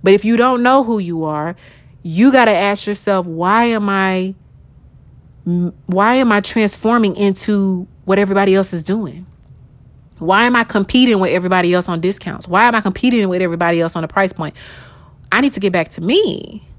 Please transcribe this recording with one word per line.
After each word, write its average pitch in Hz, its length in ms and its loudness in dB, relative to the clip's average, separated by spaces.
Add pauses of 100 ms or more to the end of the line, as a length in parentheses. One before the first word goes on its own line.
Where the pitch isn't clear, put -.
But 196 120 4
if 202 100 2
you 226 140 0
don't 247 260 2
know 262 200 4
who 226 140 -2
you 170 280 -4
are, 151 300 -4 (480)
you 185 280 2
gotta 226 240 4
ask 202 320 -2
yourself, 196 400 -2
"Why 185 380 0
am 214 240 -2
I, 190 440 -2 (1500)
why 202 280 2
am 254 160 2
I 202 80 4
transforming 220 760 0
into 196 720 -2 (200)
what 196 120 2
everybody 196 380 2
else 190 180 0
is 160 100 -6
doing?" 185 420 -6 (960)
Why 190 260 2
am 247 100 2
I 233 80 2
competing 226 560 2
with 180 120 0
everybody 180 420 0
else 180 160 0
on 165 120 -4
discounts? 185 460 -6
Why 202 200 2
am 233 80 0
I 220 60 0
competing 214 480 0
with 180 120 -2
everybody 170 400 0
else 165 140 -2
on 165 60 -4
the 156 60 -6
price 196 260 -2
point? 156 220 -10 (760)
I 226 100 2
need 277 120 0
to 196 60 -6
get 190 140 -2
back 165 160 -2
to - 120 -8
me 254 640 -2 (120)